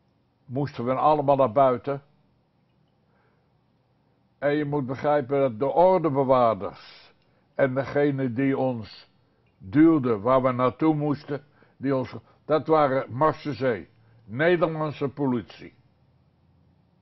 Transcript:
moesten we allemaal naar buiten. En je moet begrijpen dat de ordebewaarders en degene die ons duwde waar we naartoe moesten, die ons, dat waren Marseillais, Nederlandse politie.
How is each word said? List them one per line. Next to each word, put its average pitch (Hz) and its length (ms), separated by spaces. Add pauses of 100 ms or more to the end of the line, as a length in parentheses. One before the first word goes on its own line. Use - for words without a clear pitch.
(440)
moesten 131 400
we 127 100
allemaal 139 420
naar 127 160
buiten. 135 500 (2250)
En 143 140
je 151 120
moet 143 220
begrijpen 139 540
dat 120 180
de 139 140
ordebewaarders 131 1400 (420)
en 135 200
degene 135 580
die 135 260
ons 123 520 (480)
duwde 127 600
waar 127 240
we 127 100
naartoe 127 420
moesten, 147 500 (320)
die 131 200
ons, 123 180 (300)
dat 147 220
waren 139 460
Marseillais, 131 760 (380)
Nederlandse 156 840
politie. 123 680 (1300)